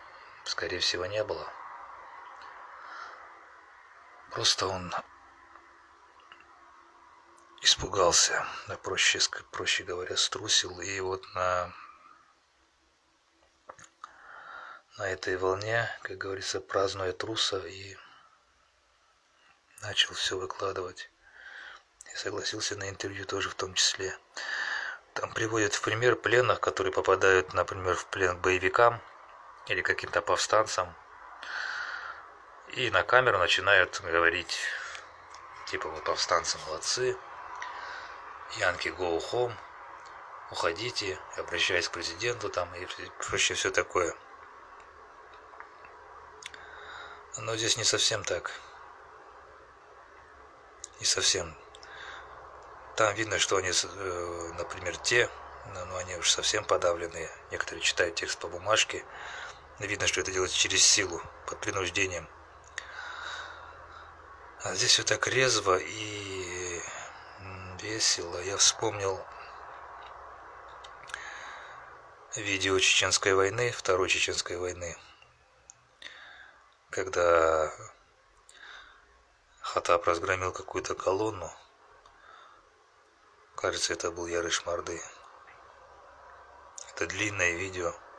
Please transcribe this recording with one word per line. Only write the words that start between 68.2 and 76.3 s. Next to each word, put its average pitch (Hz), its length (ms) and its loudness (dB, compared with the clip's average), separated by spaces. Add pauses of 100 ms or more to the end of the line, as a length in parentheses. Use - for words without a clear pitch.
Я 95 140 -4
вспомнил 98 640 2 (3000)
видео 98 440 2
Чеченской 95 560 6
войны, 104 380 4
Второй 92 360 2
Чеченской 90 480 0
войны, 87 400 -4 (1900)